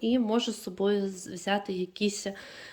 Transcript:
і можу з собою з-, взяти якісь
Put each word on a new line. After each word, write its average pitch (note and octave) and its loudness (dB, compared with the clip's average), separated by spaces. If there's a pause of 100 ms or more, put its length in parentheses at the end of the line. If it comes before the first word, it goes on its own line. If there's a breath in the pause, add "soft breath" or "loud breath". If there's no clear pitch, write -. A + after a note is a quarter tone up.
і A#3 4
можу A#3 2
з - -6
собою G3 2
з-, F#3 -10
взяти G3 0
якісь F#3 0 (460 loud breath)